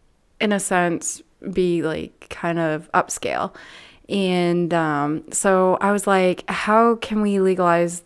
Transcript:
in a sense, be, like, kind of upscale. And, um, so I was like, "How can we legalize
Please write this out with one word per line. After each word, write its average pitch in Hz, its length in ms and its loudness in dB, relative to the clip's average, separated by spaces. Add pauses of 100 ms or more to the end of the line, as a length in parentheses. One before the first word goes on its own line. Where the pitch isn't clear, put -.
(400)
in 208 140 0
a 196 60 0
sense, 175 640 -2 (300)
be, 175 320 0
like, 156 460 -6
kind 170 280 -6
of 160 360 -4
upscale. - 600 -2 (540)
And, 175 680 0
um, 151 580 -2
so 185 500 2
I 196 100 2
was 202 160 0
like, 185 420 2
"How 226 460 2
can 214 260 -4
we 202 180 2
legalize 175 680 2